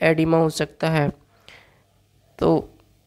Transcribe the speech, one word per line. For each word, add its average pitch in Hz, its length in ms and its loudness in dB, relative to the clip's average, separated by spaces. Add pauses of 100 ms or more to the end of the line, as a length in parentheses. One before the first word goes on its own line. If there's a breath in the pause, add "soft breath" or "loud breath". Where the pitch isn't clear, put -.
एडिमा 160 360 2
हो 165 120 2
सकता 156 400 -6
है। 151 180 0 (1300 soft breath)
तो 160 300 0 (380)